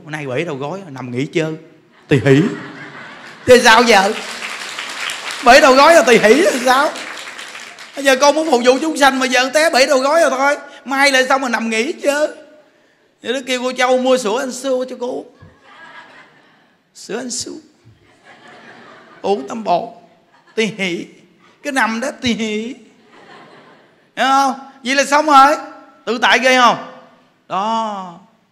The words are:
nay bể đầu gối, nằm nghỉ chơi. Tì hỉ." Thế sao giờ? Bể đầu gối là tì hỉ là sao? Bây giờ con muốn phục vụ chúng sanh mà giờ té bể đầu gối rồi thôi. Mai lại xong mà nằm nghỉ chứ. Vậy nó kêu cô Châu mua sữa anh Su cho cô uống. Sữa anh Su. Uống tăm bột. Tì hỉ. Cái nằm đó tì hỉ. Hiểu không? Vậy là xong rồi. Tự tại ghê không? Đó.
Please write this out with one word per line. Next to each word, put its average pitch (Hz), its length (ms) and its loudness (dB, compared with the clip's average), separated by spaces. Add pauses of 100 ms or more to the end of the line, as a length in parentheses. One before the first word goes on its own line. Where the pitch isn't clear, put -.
nay 151 200 -12
bể 135 180 -4
đầu 160 120 -8
gối, 147 240 -10 (100)
nằm 131 200 -12
nghỉ 127 160 -4
chơi. 160 300 -4 (520)
Tì 139 160 2
hỉ." 135 160 6 (1080)
Thế 240 180 8
sao 233 180 6
giờ? 214 300 4 (1300)
Bể 269 160 8
đầu 277 140 6
gối 294 200 6
là 311 120 6
tì 233 120 4
hỉ 214 160 4
là 320 180 2 (120)
sao? 262 260 2 (1080)
Bây 277 80 -8
giờ 269 160 4
con 285 140 4
muốn 311 160 -4
phục 240 140 2
vụ 254 160 4
chúng 311 160 -4
sanh 262 220 2
mà 254 80 -2
giờ 254 280 0
té 311 160 2
bể 262 160 2
đầu 294 120 2
gối 285 220 2
rồi 294 100 2
thôi. 277 260 0 (280)
Mai 269 280 0
lại 254 160 2
xong 269 120 0
mà 269 80 -6
nằm 226 220 -4
nghỉ 226 220 -4
chứ. 294 440 -4 (840)
Vậy 214 100 -6
nó 262 140 -6
kêu 254 160 -4
cô 254 100 -4
Châu 254 260 0
mua 254 200 0
sữa 220 220 -4
anh 262 120 -8
Su 254 320 -6
cho 254 160 -14
cô 240 60 -8
uống. 277 300 -12 (1600)
Sữa - 240 -10
anh 254 120 -10
Su. - 220 -10 (1700)
Uống 208 260 -4
tăm 226 160 -10
bột. 180 240 -2 (680)
Tì 220 120 -2
hỉ. 190 400 -6 (560)
Cái 294 100 -8
nằm 226 280 -2
đó 269 100 -6
tì 240 240 -4
hỉ. 220 400 -6 (1400)
Hiểu 233 100 -2
không? 269 280 2 (300)
Vậy 254 100 -4
là 277 100 0
xong 294 220 0
rồi. 285 300 6 (480)
Tự 233 140 -4
tại 247 200 2
ghê 254 180 2
không? 233 360 2 (560)
Đó. 202 720 -6 (320)